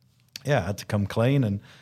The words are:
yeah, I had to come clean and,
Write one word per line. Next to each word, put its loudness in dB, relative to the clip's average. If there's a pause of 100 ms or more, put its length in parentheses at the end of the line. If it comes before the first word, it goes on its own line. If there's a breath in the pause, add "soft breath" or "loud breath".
(440)
yeah, 2
I 0
had -4
to -12
come 0
clean 2
and, -2 (220 soft breath)